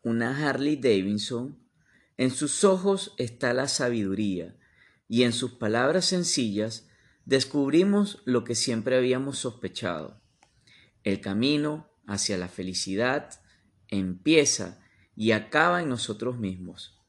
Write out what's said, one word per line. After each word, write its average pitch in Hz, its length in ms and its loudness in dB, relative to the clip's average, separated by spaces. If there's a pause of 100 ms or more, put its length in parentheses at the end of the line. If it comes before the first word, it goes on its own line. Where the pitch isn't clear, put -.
una 120 460 -2
Harley 139 260 0
Davidson, 117 840 0 (600)
en 127 140 2
sus 143 320 -2
ojos 196 540 2
está 120 360 -2
la 131 140 0
sabiduría, 101 880 -2 (500)
y 117 160 4
en 120 80 4
sus 117 220 -4
palabras 127 520 2
sencillas 113 840 -2 (400)
descubrimos 160 960 2
lo 123 180 2
que 117 120 -4
siempre 123 420 0
habíamos 127 400 0
sospechado. 90 840 -6 (840)
El 98 180 -2
camino 147 640 -2 (200)
hacia 101 320 -4
la 90 80 -6
felicidad 98 920 -4 (480)
empieza 98 920 2 (360)
y 110 160 2
acaba 165 520 2
en 156 60 -2
nosotros 120 500 -6
mismos. 92 680 -8